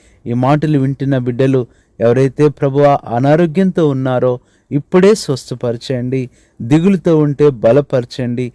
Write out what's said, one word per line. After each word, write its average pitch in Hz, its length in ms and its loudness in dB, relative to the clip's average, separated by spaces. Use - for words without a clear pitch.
ఈ 113 60 -6
మాటలు 147 460 0
వింటున్న 135 400 -2
బిడ్డలు 127 480 0
ఎవరైతే 131 480 2
ప్రభువా 143 500 0
అనారోగ్యంతో 160 720 0
ఉన్నారో, 127 500 -2
ఇప్పుడే 185 420 2
స్వస్థపరచండి. 127 1160 -6
దిగులుతో 160 560 2
ఉంటే 147 320 2
బలపరచండి, 123 1040 -2